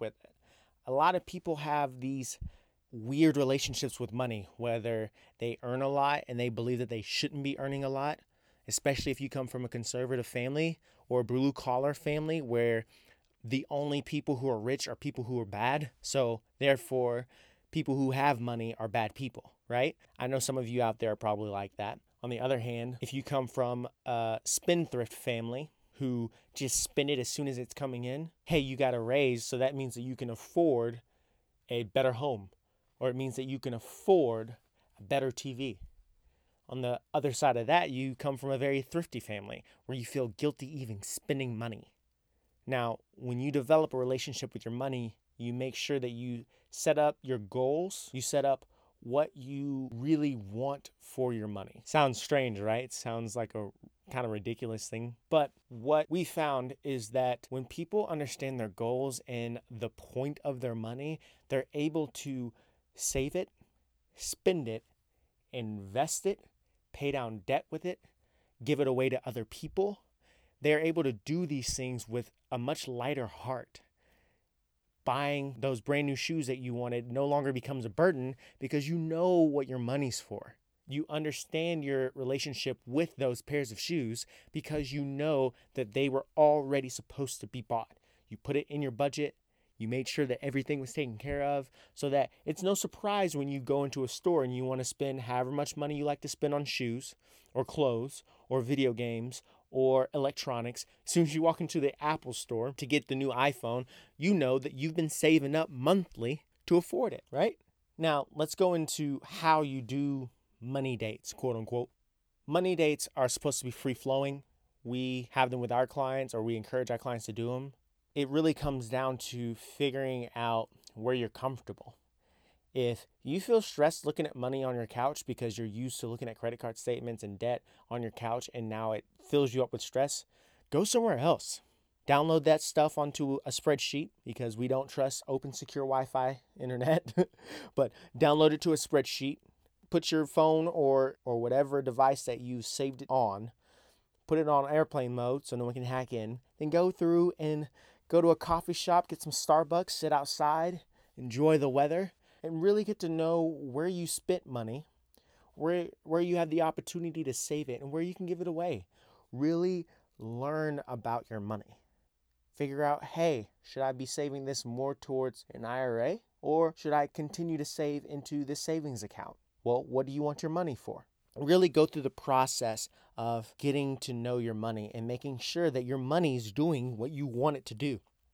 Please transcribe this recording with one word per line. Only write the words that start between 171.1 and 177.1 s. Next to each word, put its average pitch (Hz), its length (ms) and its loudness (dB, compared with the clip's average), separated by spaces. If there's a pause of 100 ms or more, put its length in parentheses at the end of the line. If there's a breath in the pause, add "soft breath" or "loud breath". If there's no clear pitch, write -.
Really 175 320 6
go 151 160 6
through 156 160 0
the 135 80 -4
process 131 800 0 (300 soft breath)
of 117 400 -4
getting 139 400 0
to 127 160 -8
know 123 240 -2
your 113 160 -2
money 107 400 -4
and 113 120 -6
making 123 300 -6
sure 170 340 0
that 127 140 -2
your 131 140 -2
money 139 380 2
is 110 140 -6
doing 127 460 0
what 120 140 -4